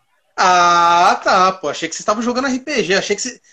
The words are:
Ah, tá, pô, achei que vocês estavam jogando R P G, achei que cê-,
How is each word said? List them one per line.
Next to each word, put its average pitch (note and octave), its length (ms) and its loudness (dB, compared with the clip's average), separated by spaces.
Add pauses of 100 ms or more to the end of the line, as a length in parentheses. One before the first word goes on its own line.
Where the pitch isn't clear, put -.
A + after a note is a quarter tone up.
(380)
Ah, F3 840 4
tá, F#3+ 300 2
pô, D#3 160 -10
achei D3+ 220 -6
que - 60 -12
vocês - 60 -12
estavam A3 220 -2
jogando B3 240 -4
R B3+ 120 -4
P C4 240 -4
G, F3 100 -2
achei G3+ 240 -2
que - 40 -12
cê-, - 200 -12 (120)